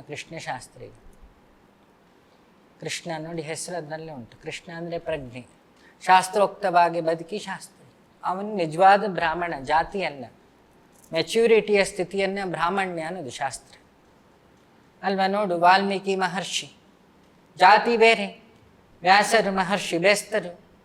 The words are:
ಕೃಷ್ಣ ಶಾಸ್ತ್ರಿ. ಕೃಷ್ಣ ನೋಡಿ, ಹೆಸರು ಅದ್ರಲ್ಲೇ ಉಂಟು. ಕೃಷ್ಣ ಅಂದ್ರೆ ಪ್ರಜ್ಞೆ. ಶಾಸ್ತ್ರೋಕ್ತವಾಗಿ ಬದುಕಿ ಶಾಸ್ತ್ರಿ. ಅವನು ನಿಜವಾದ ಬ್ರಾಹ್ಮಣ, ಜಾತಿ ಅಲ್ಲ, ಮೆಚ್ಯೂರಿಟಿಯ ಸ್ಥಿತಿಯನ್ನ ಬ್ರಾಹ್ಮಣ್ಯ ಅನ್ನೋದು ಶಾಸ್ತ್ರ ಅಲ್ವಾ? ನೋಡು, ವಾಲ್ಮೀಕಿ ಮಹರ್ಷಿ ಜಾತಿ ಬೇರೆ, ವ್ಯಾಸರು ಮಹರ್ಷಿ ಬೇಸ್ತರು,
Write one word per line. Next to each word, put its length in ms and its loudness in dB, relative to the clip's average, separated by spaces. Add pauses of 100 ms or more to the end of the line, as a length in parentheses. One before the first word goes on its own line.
ಕೃಷ್ಣ 320 -14
ಶಾಸ್ತ್ರಿ. 500 -14 (1900)
ಕೃಷ್ಣ 380 -10
ನೋಡಿ, 240 -8
ಹೆಸರು 340 -10
ಅದ್ರಲ್ಲೇ 360 -10
ಉಂಟು. 300 -18
ಕೃಷ್ಣ 300 -14
ಅಂದ್ರೆ 260 -8
ಪ್ರಜ್ಞೆ. 480 -10 (600)
ಶಾಸ್ತ್ರೋಕ್ತವಾಗಿ 920 2
ಬದುಕಿ 380 -4
ಶಾಸ್ತ್ರಿ. 360 -12 (500)
ಅವನು 300 -4
ನಿಜವಾದ 520 4
ಬ್ರಾಹ್ಮಣ, 560 -4
ಜಾತಿ 420 -2
ಅಲ್ಲ, 200 -8 (880)
ಮೆಚ್ಯೂರಿಟಿಯ 720 2
ಸ್ಥಿತಿಯನ್ನ 600 -4
ಬ್ರಾಹ್ಮಣ್ಯ 580 -4
ಅನ್ನೋದು 280 -10
ಶಾಸ್ತ್ರ 480 -10 (1200)
ಅಲ್ವಾ? 240 0
ನೋಡು, 340 -2
ವಾಲ್ಮೀಕಿ 560 4
ಮಹರ್ಷಿ 560 -6 (840)
ಜಾತಿ 400 6
ಬೇರೆ, 460 4 (600)
ವ್ಯಾಸರು 540 4
ಮಹರ್ಷಿ 420 -2
ಬೇಸ್ತರು, 640 0 (240)